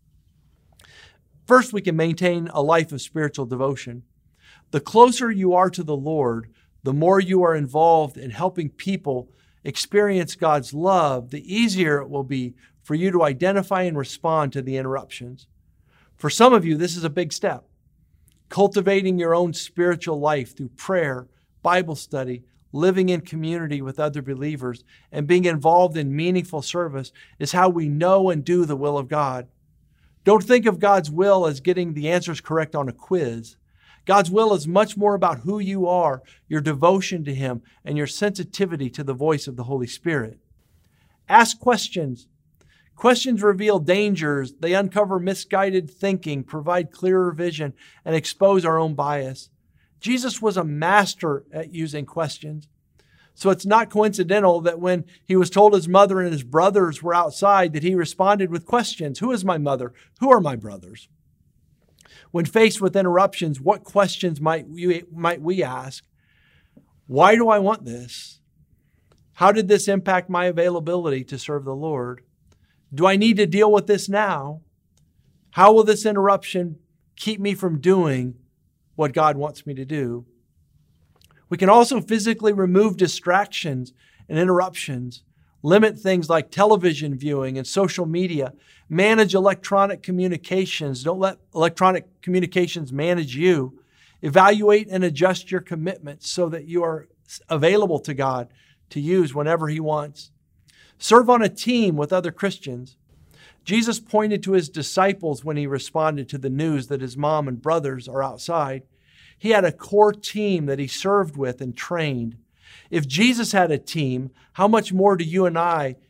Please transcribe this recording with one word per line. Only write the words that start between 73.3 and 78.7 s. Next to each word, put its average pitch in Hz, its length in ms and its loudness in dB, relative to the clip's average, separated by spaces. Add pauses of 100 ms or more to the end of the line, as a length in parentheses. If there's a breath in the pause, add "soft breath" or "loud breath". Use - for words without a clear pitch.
to 208 80 4
deal 208 260 4
with 202 160 4
this 196 220 0
now? 160 520 -4 (880)
How 202 200 8
will 220 120 6
this 214 220 0
interruption 196 720 0 (380)
keep 214 240 -6
me 202 140 -2
from 180 260 -4
doing 139 560 2 (600)